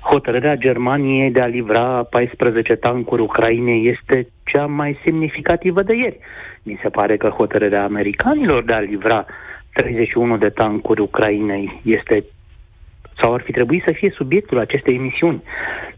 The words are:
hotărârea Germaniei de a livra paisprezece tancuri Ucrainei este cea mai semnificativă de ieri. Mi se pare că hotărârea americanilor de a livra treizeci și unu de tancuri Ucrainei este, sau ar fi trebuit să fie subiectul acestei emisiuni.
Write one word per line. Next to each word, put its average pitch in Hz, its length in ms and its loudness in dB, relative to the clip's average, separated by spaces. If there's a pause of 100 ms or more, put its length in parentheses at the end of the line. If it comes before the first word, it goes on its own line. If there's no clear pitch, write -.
hotărârea 139 540 0
Germaniei 131 760 2
de 127 100 2
a 123 40 2
livra 120 640 0
paisprezece 117 680 0
tancuri 120 460 0
Ucrainei 117 760 2
este 127 300 0 (160)
cea 147 220 0
mai 147 400 -2
semnificativă 170 760 0
de 202 120 2
ieri. 233 240 -2 (460)
Mi 104 180 -10
se 104 80 -2
pare 104 280 2
că 110 100 0
hotărârea 104 560 0
americanilor 117 800 0
de 113 100 0
a 110 60 0
livra 104 460 -2 (520)
treizeci 120 320 0
și - 80 -4
unu 117 200 2
de 104 120 2
tancuri 107 520 0
Ucrainei 104 840 -2
este, 107 400 2 (960)
sau 117 120 2
ar 123 80 -2
fi - 100 -8
trebuit 123 340 0
să 165 60 2
fie 190 240 0
subiectul 160 440 0
acestei 127 360 0
emisiuni. 131 480 -2 (540)